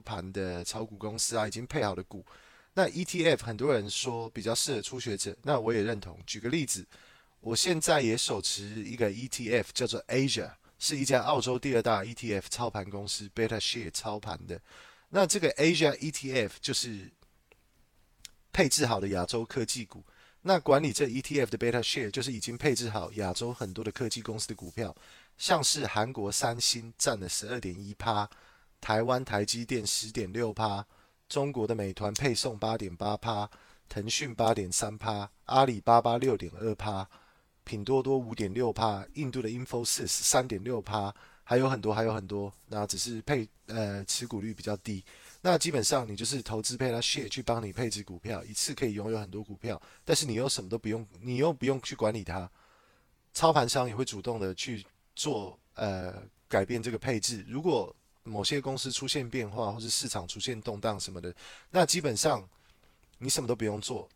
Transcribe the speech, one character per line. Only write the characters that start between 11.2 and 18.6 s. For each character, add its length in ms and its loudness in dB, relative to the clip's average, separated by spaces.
澳 180 2
洲 180 0
第 180 0
二 60 6
大 220 2
E 100 -8
T 220 -4
F 140 -4
操 200 -2
盘 200 -4
公 180 -8
司 260 -6
BetaShare 580 -2
操 280 -6
盘 260 -8
的。 160 -8
那 160 6
这 140 2
个 140 4
Asia 460 4
E 120 -4
T 220 -6
F 280 0
就 120 -2
是 360 -4
配 180 6